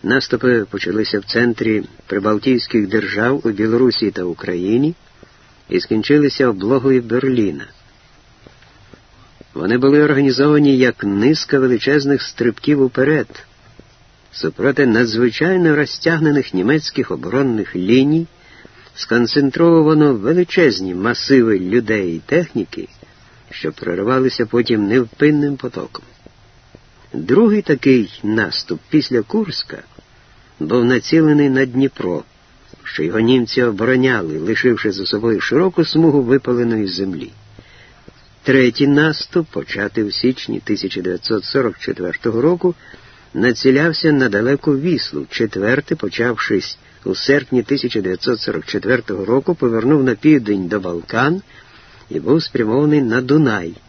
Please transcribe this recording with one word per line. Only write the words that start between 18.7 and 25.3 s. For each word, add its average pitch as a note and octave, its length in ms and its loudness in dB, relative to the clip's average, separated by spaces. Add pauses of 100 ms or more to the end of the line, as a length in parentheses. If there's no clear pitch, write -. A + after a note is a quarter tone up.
сконцентровано D3 1200 2
величезні A2+ 800 0
масиви A2+ 640 2
людей G2+ 580 -2
і - 20 -8
техніки, A#2+ 720 -4 (600)
що D#2 220 -8
проривалися A#2 720 -2
потім A2+ 420 0
невпинним C#3+ 680 0